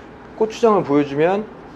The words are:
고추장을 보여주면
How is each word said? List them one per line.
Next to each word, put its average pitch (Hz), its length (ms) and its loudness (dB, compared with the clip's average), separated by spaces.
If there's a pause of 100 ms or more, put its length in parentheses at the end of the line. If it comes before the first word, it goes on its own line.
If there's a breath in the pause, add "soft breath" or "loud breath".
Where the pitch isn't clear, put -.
(380 loud breath)
고추장을 214 460 2
보여주면 147 600 0 (320)